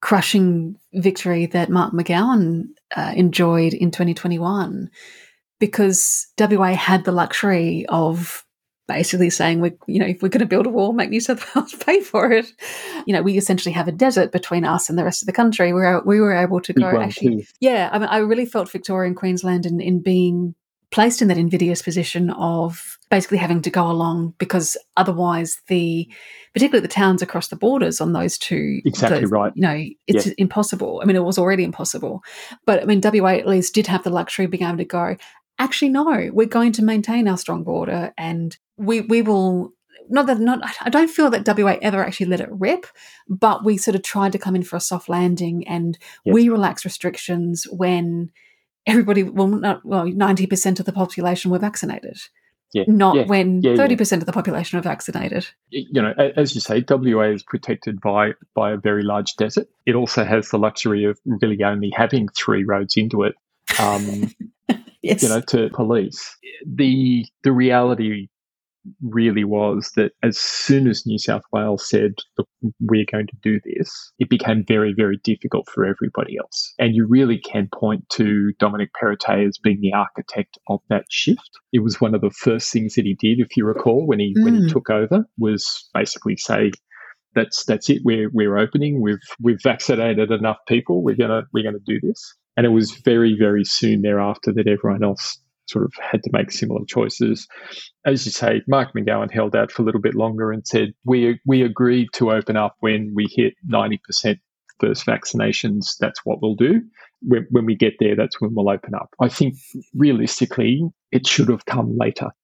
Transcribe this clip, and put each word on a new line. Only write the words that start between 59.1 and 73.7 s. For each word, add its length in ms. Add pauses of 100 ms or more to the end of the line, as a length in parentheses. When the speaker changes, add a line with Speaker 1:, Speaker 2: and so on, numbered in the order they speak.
Speaker 2:
desert. 320 (160)
It 120
also 280
has 240
the 100
luxury 460
of 220
really 360
only 320
having 340
three 360
roads 320
into 280
it, 100 (440)
um, 540 (360)
Speaker 1:
<laughs> 340
Yes. 200
Speaker 2:
you 60
know, 200
to 260
police. 640 (300)
The, 600 (160)
the 100
reality 760 (720)
really 420
was 500
that 180 (100)
as 160
soon 500
as 160
New 140
South 240 (100)
Wales 340
said, 280 (240)
"Look, 100 (320)
we're 320
going 140
to 160
do 200
this," 560